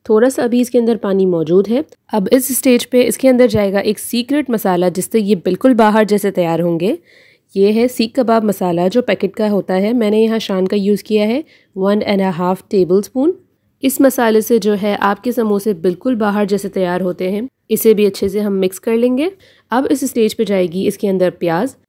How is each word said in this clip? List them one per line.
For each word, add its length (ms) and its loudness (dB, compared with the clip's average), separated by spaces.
थोड़ा 220 4
सा 160 -2
अभी 160 0
इसके 180 0
अंदर 200 0
पानी 300 0
मौजूद 400 2
है। 160 -2
अब 180 0
इस 280 0
स्टेज 280 2
पे 180 2
इसके 240 0
अंदर 200 6
जाएगा 340 0
एक 180 -2
सीक्रेट 500 -4
मसाला 400 0
जिससे 300 -2
ये 160 2
बिल्कुल 400 0
बाहर 300 4
जैसे 260 0
तैयार 280 0
होंगे। 380 -2
ये 180 4
है 160 2
सीख 260 -4
कबाब 300 2
मसाला 440 0
जो 140 0
पैकेट 340 -4
का 120 -2
होता 260 -2
है, 200 0
मैंने 260 0
यहाँ 200 0
शान 260 -2
का 100 -2
यूज़ 280 0
किया 220 0
है 160 -2
वन 260 0
एंड 200 0
हाफ 480 -2
टेबलस्पून। 640 0
इस 180 -2
मसाले 420 2
से 160 0
जो 160 0
है 240 -2
आपके 340 -2
समोसे 440 -2
बिल्कुल 400 -2
बाहर 300 0
जैसे 240 -4
तैयार 320 -2
होते 280 -4
हैं। 180 -6
इसे 240 4
भी 120 2
अच्छे 220 -2
से 120 -4
हम 140 -2
मिक्स 240 -2
कर 180 -2
लेंगे। 340 0
अब 140 0
इस 180 -2
स्टेज 300 0
पे 100 -2
जाएगी 420 -2
इसके 220 -2
अंदर 240 0
प्याज। 440 -4